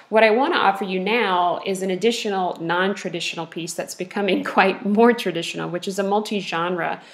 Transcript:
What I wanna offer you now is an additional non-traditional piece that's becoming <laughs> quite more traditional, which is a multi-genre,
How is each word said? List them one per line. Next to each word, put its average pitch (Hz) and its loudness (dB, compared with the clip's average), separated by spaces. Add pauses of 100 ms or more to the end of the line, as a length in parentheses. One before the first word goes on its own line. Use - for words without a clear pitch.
What 220 4
I 220 8
wanna 277 4
offer 196 2
you 185 -2
now 185 2
is 190 -4
an 190 -2
additional 190 0
non-traditional 170 -2
piece 165 -8
that's - -8
becoming 180 -2
<laughs> - -6
quite 190 2
more 220 6
traditional, 170 -4
which 175 -6
is 190 -4
a 202 -2
multi-genre, 185 -2 (120)